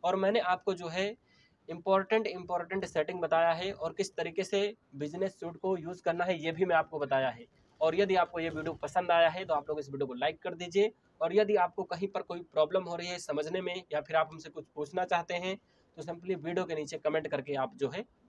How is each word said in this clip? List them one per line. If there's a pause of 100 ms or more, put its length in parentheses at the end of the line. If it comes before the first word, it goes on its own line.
और
मैंने
आपको
जो
है (600)
important,
important
setting
बताया
है
और
किस
तरीके
से (340)
business
suit
को
यूज़
करना
है
ये
भी
मैं
आपको
बताया
है। (360)
और
यदि
आपको
ये
वीडियो
पसंद
आया
है
तो
आप
लोग
इस
वीडियो
को
like
कर
दीजिए। (300)
और
यदि
आपको
कहीं
पर
कोई (140)
problem
हो
रही
है
समझने
में (160)
या
फिर
आप
हमसे
कुछ (100)
पूछना
चाहते
हैं (420)
तो
simply
वीडियो
के
नीचे
comment
करके
आप
जो
है (240)